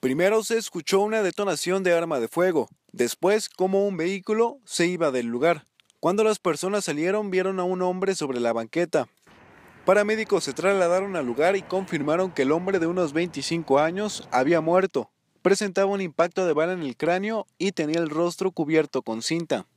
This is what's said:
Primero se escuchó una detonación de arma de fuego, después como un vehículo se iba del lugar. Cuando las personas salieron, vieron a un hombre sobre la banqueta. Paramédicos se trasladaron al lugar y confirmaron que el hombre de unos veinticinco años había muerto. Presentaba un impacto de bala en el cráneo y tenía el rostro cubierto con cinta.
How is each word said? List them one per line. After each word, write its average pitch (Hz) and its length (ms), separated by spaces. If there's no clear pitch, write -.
Primero 180 440
se 226 140
escuchó 190 420
una 214 220
detonación 185 600
de 180 100
arma 165 280
de 113 80
fuego, 165 400
después 185 560
como 190 400
un 196 80
vehículo 214 680
se - 220
iba 170 240
del 123 160
lugar. 127 380
Cuando 190 240
las 214 160
personas 190 460
salieron, 185 480
vieron 185 260
a 180 60
un 180 180
hombre 185 320
sobre 135 240
la 117 140
banqueta. 123 560
Paramédicos 208 600
se 139 80
trasladaron 185 640
al 147 100
lugar 147 300
y 190 60
confirmaron 175 680
que 151 120
el 131 100
hombre 180 260
de 165 80
unos 170 260
veinticinco 160 680
años 185 500
había 147 300
muerto. 170 500
Presentaba 196 480
un 202 100
impacto 180 460
de 165 60
bala 160 220
en 180 80
el 131 140
cráneo 196 520
y 190 140
tenía 156 260
el 165 120
rostro 175 420
cubierto 151 500
con 113 200
cinta. 160 440